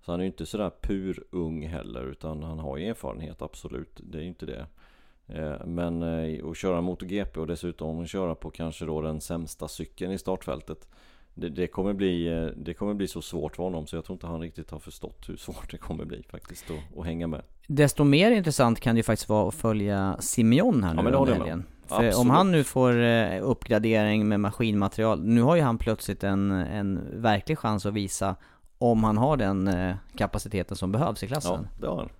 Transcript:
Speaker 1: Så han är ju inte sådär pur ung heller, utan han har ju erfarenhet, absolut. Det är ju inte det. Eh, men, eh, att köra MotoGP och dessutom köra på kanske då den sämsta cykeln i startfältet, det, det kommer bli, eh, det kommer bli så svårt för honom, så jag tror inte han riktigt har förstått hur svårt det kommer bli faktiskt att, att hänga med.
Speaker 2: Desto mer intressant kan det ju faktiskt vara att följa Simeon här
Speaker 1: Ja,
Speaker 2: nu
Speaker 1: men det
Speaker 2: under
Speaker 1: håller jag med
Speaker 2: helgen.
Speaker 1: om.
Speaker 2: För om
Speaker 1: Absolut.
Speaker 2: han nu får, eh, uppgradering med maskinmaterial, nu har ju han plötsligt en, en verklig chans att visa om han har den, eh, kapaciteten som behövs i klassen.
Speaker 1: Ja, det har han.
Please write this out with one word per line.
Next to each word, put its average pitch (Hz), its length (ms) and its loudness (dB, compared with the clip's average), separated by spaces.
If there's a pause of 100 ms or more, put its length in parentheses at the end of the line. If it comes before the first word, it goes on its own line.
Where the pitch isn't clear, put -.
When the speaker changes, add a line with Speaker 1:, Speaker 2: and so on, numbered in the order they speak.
Speaker 1:
Så - 100 -10
han 87 80 -2
är 92 40 0
ju 95 60 -2
inte 85 160 -8
sådär 101 260 -4 (100)
pur 95 500 -2
ung 80 360 -4
heller, 62 360 -8
utan 76 400 -8
han 80 160 -8
har 71 180 -6
ju 87 100 -6
erfarenhet, 76 540 -10
absolut. - 640 -12
Det 82 140 -12
är 76 40 -8
ju 85 60 -8
inte 82 180 -12
det. - 200 -10 (640)
Eh, 78 380 -8
men, 85 380 -2
eh, 80 460 -4
att 82 80 -10
köra 90 240 0
MotoGP 90 580 -4
och 80 80 -4
dessutom 82 600 -6
köra 90 280 -2
på 82 140 -12
kanske 82 360 -8
då 78 160 -2
den 78 200 -4
sämsta 82 460 -8
cykeln - 440 -8
i 98 60 -4
startfältet, 80 680 -6 (460)
det, 87 160 -6
det 87 180 -2
kommer 101 260 -2
bli, 90 340 0
eh, 82 180 -2
det 80 280 -8
kommer 104 200 -4
bli 101 140 -2
så 85 140 -8
svårt 76 340 -6
för 87 80 -6
honom, 82 240 -4
så - 80 -10
jag 82 100 -8
tror 92 80 -10
inte 87 140 -12
han 82 140 -6
riktigt 82 300 -12
har 78 80 -12
förstått - 500 -16
hur - 80 -10
svårt - 340 -12
det 127 60 -14
kommer 80 280 -8
bli - 240 -12
faktiskt - 420 -16
att, 76 280 -10
att 80 60 -8
hänga 82 220 -4
med. 78 140 -6 (260)
Speaker 2:
Desto 143 360 4
mer 156 280 8
intressant 143 480 4
kan 117 160 2
det 113 40 6
ju 110 40 2
faktiskt - 260 0
vara 104 180 4
att - 80 -2
följa 101 640 0
Simeon 123 640 4
här 90 60 2
Speaker 1:
Ja, 80 60 0
Speaker 2:
nu 92 80 2
Speaker 1:
men 120 80 4
det 135 60 4
Speaker 2:
under - 20 6
Speaker 1:
håller 135 120 4
jag 98 80 2
med - 80 -2
Speaker 2:
helgen. 85 180 -4 (160)
Speaker 1:
om. - 60 -20
Speaker 2:
För - 80 -4
om 117 120 4
Speaker 1:
Absolut. 123 260 6
Speaker 2:
han 185 180 6
nu 156 120 6
får, 123 380 4
eh, 113 480 2
uppgradering 107 760 4
med 104 120 2
maskinmaterial, 104 840 0
nu 117 180 6
har 147 140 6
ju 170 60 6
han 117 160 2
plötsligt - 460 -2
en, 98 280 2
en 98 680 -2
verklig 113 360 0
chans 107 280 0
att 104 80 0
visa 98 420 -2 (420)
om 117 260 4
han 107 140 4
har 139 200 2
den, 98 300 0
eh, 92 280 0 (220)
kapaciteten 101 600 -4
som 95 140 -2
behövs 113 320 0
i 98 40 -8
klassen. 151 440 -2
Speaker 1:
Ja, - 100 -12
det - 60 -4
har - 100 -4
han. - 120 -8 (100)